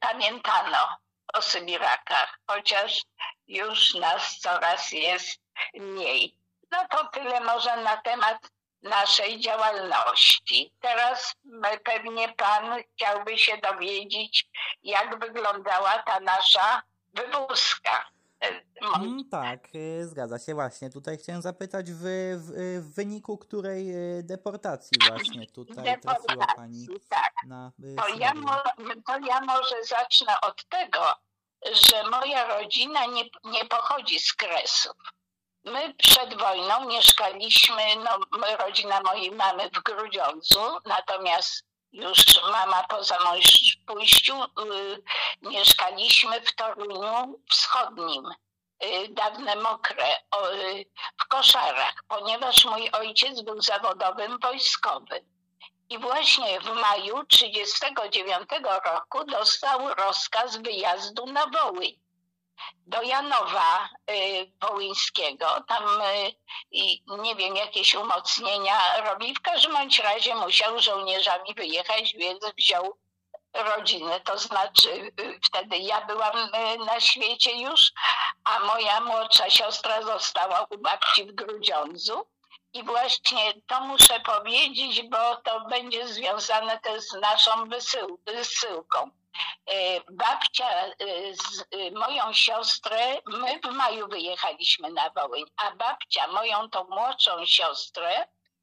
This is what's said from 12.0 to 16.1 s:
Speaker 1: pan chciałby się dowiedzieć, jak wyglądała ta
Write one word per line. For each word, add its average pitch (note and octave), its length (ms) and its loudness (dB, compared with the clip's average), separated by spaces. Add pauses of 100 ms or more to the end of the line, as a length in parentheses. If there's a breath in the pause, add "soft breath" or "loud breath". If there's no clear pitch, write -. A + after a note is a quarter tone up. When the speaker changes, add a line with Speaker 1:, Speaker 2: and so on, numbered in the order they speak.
Speaker 1:
pan A3 500 0 (120)
chciałby G#3 440 -2
się G#3+ 200 4
dowiedzieć, G3+ 880 -2 (360 loud breath)
jak G#3+ 360 -2
wyglądała G3+ 840 -2
ta F#3+ 180 -2